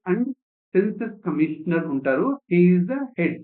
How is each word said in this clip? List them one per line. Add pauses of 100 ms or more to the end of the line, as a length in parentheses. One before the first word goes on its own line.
(100)
and (520)
సెన్సస్ (100)
కమిషనర్ (100)
ఉంటారు. (240)
He (140)
is (120)
the (160)
head. (120)